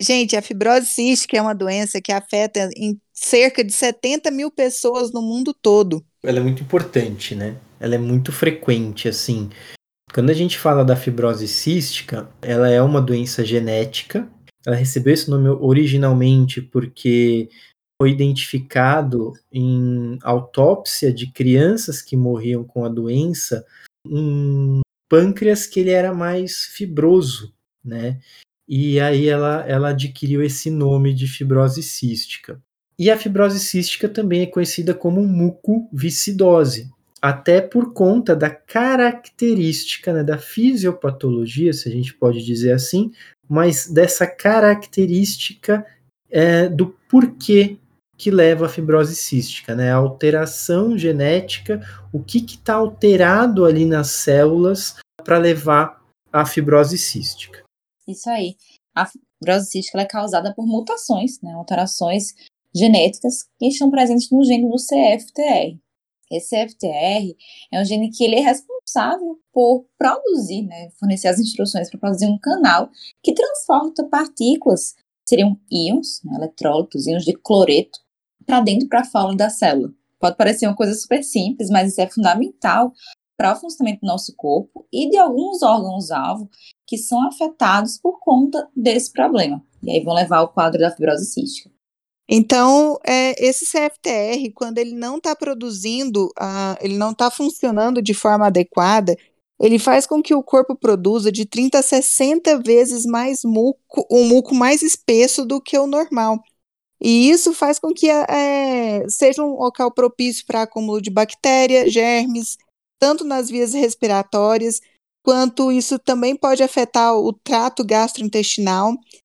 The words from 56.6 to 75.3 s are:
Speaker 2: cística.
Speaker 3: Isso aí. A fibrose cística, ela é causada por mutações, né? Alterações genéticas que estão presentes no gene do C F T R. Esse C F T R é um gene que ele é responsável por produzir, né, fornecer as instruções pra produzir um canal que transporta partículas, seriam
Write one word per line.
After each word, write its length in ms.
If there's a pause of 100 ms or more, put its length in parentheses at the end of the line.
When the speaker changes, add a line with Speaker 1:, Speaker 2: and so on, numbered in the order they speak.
Speaker 2:
cística. 680 (440)
Speaker 3:
Isso 220
aí. 260 (400)
A 120
fibrose 640
cística, 260
ela 80
é 20
causada 480
por 120
mutações, 760
né? 140
Alterações 800 (400)
genéticas 720 (120)
que 80
estão 240
presentes 400
no 140
gene 240
do 100
C 160
F 380
T 80
R. 400 (500)
Esse 180
C 80
F 200
T 100
R 480 (380)
é 80
um 60
gene 240
que 120
ele 120
é 60
responsável 1000 (160)
por 320 (120)
produzir, 680
né, 240 (100)
fornecer 280
as 120
instruções 480
pra 100
produzir 280
um 120
canal 520 (320)
que 100
transporta 720
partículas, 920 (320)
seriam 320 (140)